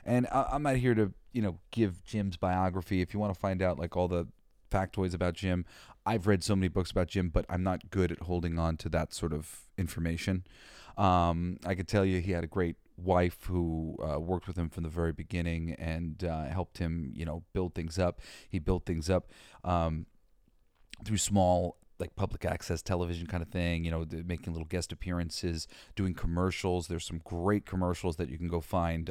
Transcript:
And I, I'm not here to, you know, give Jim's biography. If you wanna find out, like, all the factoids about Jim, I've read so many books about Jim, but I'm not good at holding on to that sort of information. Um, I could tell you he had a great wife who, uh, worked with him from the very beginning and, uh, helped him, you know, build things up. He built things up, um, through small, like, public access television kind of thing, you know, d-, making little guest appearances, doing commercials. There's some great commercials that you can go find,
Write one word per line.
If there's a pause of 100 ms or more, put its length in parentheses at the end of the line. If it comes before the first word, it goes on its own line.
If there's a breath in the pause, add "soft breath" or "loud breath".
And
I,
I'm
not
here
to, (180)
you
know, (120)
give
Jim's
biography.
If
you
wanna
find
out,
like,
all
the (440)
factoids
about
Jim, (400 loud breath)
I've
read
so
many
books
about
Jim,
but
I'm
not
good
at
holding
on
to
that
sort
of (160)
information. (540 loud breath)
Um,
I
could
tell
you
he
had
a
great (220)
wife
who,
uh,
worked
with
him
from
the
very
beginning
and,
uh,
helped
him,
you
know, (100)
build
things
up. (260 loud breath)
He
built
things
up, (340 loud breath)
um, (960)
through
small, (200)
like,
public
access
television
kind
of
thing,
you
know,
d-,
making
little
guest
appearances, (260 loud breath)
doing
commercials.
There's
some
great
commercials
that
you
can
go
find,